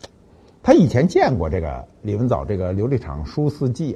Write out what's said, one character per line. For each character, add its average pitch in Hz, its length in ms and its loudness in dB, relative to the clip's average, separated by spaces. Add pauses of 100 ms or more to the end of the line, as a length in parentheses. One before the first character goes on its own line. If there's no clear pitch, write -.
(640)
他 262 100 6
以 233 140 8
前 127 200 2
见 247 300 2
过 80 100 -2
这 85 140 -2
个 67 240 -8 (160)
李 104 140 -4
文 120 120 -2
藻 87 160 0
这 101 140 -4
个 90 180 -4
《琉 101 120 -2
璃 139 100 0
厂 73 260 -8
书 151 240 -4
四 135 220 -2
记》 127 260 -4